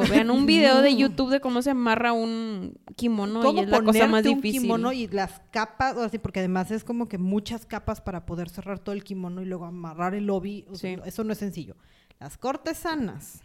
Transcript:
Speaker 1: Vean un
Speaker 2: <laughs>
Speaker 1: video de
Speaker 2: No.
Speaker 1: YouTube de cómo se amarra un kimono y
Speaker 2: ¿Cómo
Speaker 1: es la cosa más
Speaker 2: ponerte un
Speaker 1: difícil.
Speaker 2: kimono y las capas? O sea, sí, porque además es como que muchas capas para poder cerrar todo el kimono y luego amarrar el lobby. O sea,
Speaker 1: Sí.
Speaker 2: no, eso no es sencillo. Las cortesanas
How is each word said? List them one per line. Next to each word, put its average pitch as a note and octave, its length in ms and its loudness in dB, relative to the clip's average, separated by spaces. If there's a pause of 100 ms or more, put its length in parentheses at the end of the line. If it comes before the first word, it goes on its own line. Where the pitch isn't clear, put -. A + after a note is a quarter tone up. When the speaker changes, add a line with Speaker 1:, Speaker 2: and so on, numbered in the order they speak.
Speaker 1:
Vean A3 220 6
un C4+ 160 4
Speaker 2:
<laughs> - 0 -
Speaker 1:
video D4 360 8
de C#4+ 100 8
Speaker 2:
No. B3 80 4
Speaker 1:
YouTube C4 320 2
de C4+ 100 2
cómo B3 220 0
se C#4 80 0
amarra A#3 420 2
un A3+ 640 -4 (180)
kimono A3 460 -2
y - 20 0
Speaker 2:
¿Cómo D#4 200 4
Speaker 1:
es G3 40 -4
la A3 140 4
cosa A3 200 4
más A3 80 6 (120)
Speaker 2:
ponerte - 80 4
un A3+ 120 4
Speaker 1:
difícil. G#3+ 200 -2
Speaker 2:
kimono A#3 320 0
y A#3 140 -6
las F#3+ 340 -6 (100)
capas? A3 460 -4
O - 40 -4
sea, A3 80 -2
sí, A3+ 100 -6
porque G3+ 200 -6
además F#3 320 -2
es A3 140 -6
como A#3 240 -6
que G3 80 -8
muchas G#3 480 -4
capas G#3+ 340 -8
para F3 280 -10
poder E3+ 220 -8
cerrar F#3+ 300 -10
todo G3+ 140 -8
el G3+ 100 -8
kimono F#3 380 -8
y F#3+ 40 -8
luego F3+ 200 -8
amarrar F3 500 -6
el G#3 120 -4
lobby. G3 420 -4
O F#3+ 60 -16
sea, F#3 160 -8
Speaker 1:
Sí. F#3+ 60 -8
Speaker 2:
no, - 60 -14
eso A3 220 -8
no G#3+ 80 -4
es G#3 60 -10
sencillo. F3 360 -10 (460)
Las C#3+ 160 -18
cortesanas C4+ 1080 -6